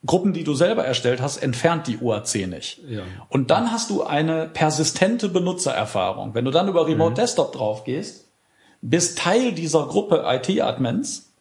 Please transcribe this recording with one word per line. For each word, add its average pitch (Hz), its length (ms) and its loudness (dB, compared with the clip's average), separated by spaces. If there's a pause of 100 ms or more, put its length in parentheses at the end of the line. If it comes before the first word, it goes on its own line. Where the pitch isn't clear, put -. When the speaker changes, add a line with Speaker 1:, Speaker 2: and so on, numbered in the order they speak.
Speaker 1:
Gruppen, 190 280 2
die 160 100 -4
du 147 120 -2
selber 190 280 2
erstellt 123 380 0
hast, 143 160 -4
entfernt 160 480 0
die 117 140 -4
U 120 120 0
A 104 120 -2
C 98 240 -2
nicht. - 400 -10
Speaker 2:
Ja. 107 160 -8 (260)
Speaker 1:
Und 135 220 0
dann 226 200 4
hast 226 200 -4
du 196 100 0
eine 160 460 0
persistente 180 800 0
Benutzererfahrung. 110 1040 -2
Wenn 117 120 0
du 135 40 0
dann 170 180 2
über 170 200 2
Remote 160 240 2
Speaker 2:
Mhm. 123 40 -4
Speaker 1:
Desktop 214 380 0
drauf 107 300 -4
gehst, 147 420 -8 (560)
bist 165 380 0
Teil 233 320 2
dieser 160 340 0
Gruppe - 400 2
I-T-Admins 131 1040 0 (120)